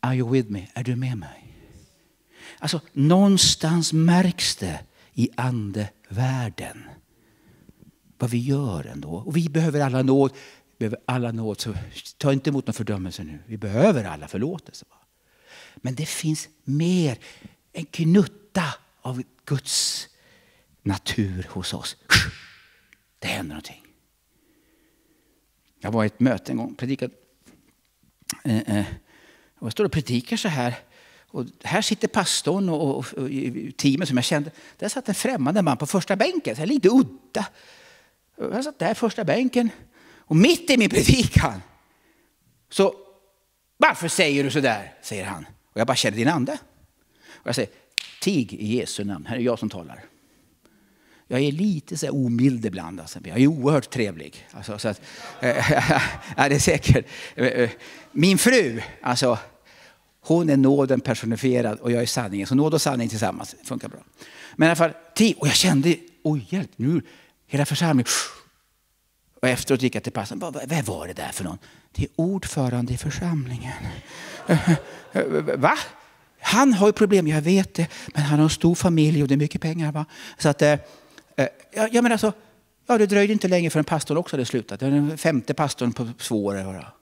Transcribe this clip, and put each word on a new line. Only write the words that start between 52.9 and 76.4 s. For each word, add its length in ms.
alltså. 240
Jag 140
är 80
oerhört 440
trevlig. 600
Alltså, 280
så 100
att, 120
eh, 300
<laughs> 640
ja, 120
det 60
är 40
säkert. 480
Eh, 120
eh, 240
min 260
fru, 420
alltså, 360
hon 300
är 60
nåden 440
personifierad 800
och 140
jag 100
är 40
sanningen. 400
Så 80
nåd 200
och 80
sanning 260
tillsammans 560
funkar 240
bra. 120
Men 100
i 20
alla 80
fall, 160
ti-, 240
och 100
jag 60
kände, 420
"Oj, 260
hjälp, 280
nu, 260
hela 200
församlingen." 440
Och 60
efteråt 340
gick 120
jag 80
till 100
pastorn, 260
"Vad, 160
vad 300
var 220
det 60
där 200
för 120
någon?" 140
"Det 120
är 120
ordförande 760
i 40
församlingen." 840
<laughs> 1120
"Va?" 220